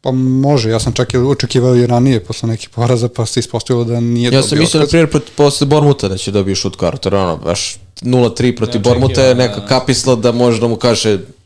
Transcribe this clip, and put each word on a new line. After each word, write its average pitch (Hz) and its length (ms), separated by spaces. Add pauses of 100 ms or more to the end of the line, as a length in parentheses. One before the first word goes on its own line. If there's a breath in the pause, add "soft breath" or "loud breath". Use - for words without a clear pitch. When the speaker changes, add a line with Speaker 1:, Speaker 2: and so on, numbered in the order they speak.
Speaker 1:
Pa 131 120
može, 131 580
ja 113 100
sam - 120
čak - 220
i 127 40
očekivao 123 580
i 120 100
ranije 120 340
posle - 280
nekih 110 200
poraza, 120 400
pa 117 180
se - 140
ispostavilo 120 440
da 117 160
nije 120 240
Speaker 2:
Ja 120 80
Speaker 1:
dobio 131 100
Speaker 2:
sam 147 160
mislio, 160 200
na 151 40
Speaker 1:
otkaz. 143 80
Speaker 2:
primjer, 160 200
protiv, 156 220
posle 143 340
Bournemoutha 147 420
da 95 80
će - 140
dobije 98 240
šut 92 220
kartu, 90 320
jer 95 60
ono, 92 220
baš - 400 (260)
nula 123 280
tri 123 260
protiv 110 180
Speaker 3:
Ne 107 60
očekivao, 117 120
Speaker 2:
Bournemoutha 131 300
je 127 120
Speaker 3:
da, 123 60
Speaker 2:
neka 110 160
Speaker 3:
da. 104 120
Speaker 2:
kapisla 127 480
da 117 160
može 120 280
da 117 80
mu 113 80
kaže 110 420 (260)